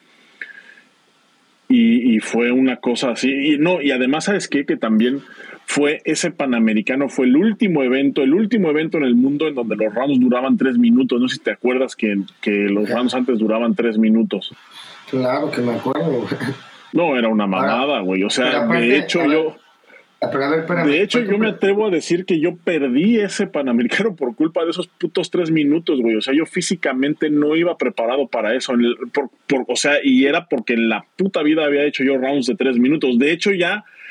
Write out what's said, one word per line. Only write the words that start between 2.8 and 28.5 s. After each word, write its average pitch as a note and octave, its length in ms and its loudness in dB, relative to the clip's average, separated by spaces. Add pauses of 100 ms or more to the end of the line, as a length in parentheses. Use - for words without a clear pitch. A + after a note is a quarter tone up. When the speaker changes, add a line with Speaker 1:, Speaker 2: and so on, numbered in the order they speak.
Speaker 1:
así, B2+ 200 -2
y C#3 280 0
no, E3+ 220 2
y C#3+ 120 0
además, C3 320 0
¿sabes G3 240 -2
qué? C#3+ 180 -2
Que D#3+ 100 0
también A#2 440 0 (460)
fue D3 380 0
ese D#3+ 280 -2
Panamericano, A#2+ 760 0
fue B2+ 180 0
el B2+ 100 4
último F#3+ 480 2
evento, C3+ 380 0
el C3+ 120 2
último G3+ 360 2
evento D#3 280 0
en D3 60 0
el B2 100 2
mundo C#3 320 2
en D3+ 80 -4
donde A#2 220 -4
los G#2+ 180 -2
rounds C3+ 240 0
duraban B2 380 2
tres B2 220 0
minutos. A#2+ 420 4
No B2+ 80 0
sé - 80 -6
si - 60 -14
te A2 100 -2
acuerdas B2+ 420 -2
que, G#2 220 -2 (240)
que G#2 100 -4
los G2+ 360 0
Speaker 2:
Ajá. A#2 100 -2
Speaker 1:
rounds B2 180 -2
antes B2+ 240 -2
duraban A2 380 0
tres A#2 220 -2
minutos. A2 540 0 (580)
Speaker 2:
Claro C3+ 420 -2
que - 80 -6
me A#2+ 140 -2
acuerdo, D3 360 -4
güey. A#2 160 -2 (680)
Speaker 1:
No, D#3+ 240 0
era A2+ 120 0
una G#2+ 160 0
Speaker 2:
Ahora, F#2+ 160 -2 (160)
Speaker 1:
mamada, C3+ 240 -2
güey. F#2 240 -2
O G#2+ 60 -2
sea, B2 200 0
Speaker 2:
pero A#2+ 140 0
aparte, A#2 220 0
Speaker 1:
de C3 120 4
hecho, E3+ 220 -2
Speaker 2:
a D#3+ 80 0
ver, C#3+ 40 2
Speaker 1:
yo, D#3 240 0 (680)
Speaker 2:
ah, - 100 -2
pero C#3 120 -2
a C#3+ 60 -2
ver, D#3+ 100 0
espérame, E3 280 -2
Speaker 1:
de D3+ 140 2
hecho, G#3 180 0
Speaker 2:
espérame, G#3 100 -2
Speaker 1:
yo G3+ 80 0
me A3 120 2
Speaker 2:
espérame. E3+ 60 -6 (160)
Speaker 1:
atrevo G#3+ 140 0
a G#3 40 -2
decir F3 340 -2
que E3+ 160 0
yo F3 160 -2
perdí E3 640 2
ese G3+ 260 -2
Panamericano C#3+ 720 0
por B2 180 -4
culpa E3 300 -2
de E3+ 60 -2
esos E3 180 -6
putos - 420 -6
tres E3+ 220 -2
minutos, D#3 480 0
güey. A2+ 160 2
O G#2+ 40 -2
sea, C3 140 -2
yo D#3 120 2
físicamente D3+ 840 -2
no D3 240 0
iba E3+ 240 0
preparado B2 480 -2
para A2+ 300 -2